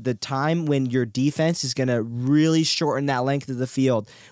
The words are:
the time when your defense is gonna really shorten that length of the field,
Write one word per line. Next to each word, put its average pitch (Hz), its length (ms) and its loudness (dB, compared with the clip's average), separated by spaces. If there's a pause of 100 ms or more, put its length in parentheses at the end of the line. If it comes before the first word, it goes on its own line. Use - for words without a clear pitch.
the 123 140 -2
time 151 500 -2
when 139 220 2
your 123 180 0
defense 147 580 0
is 123 120 -4
gonna 127 260 0
really 147 600 2
shorten 143 420 -2
that 135 180 0
length 139 240 -2
of 131 100 -6
the 127 100 -2
field, 127 420 0 (220)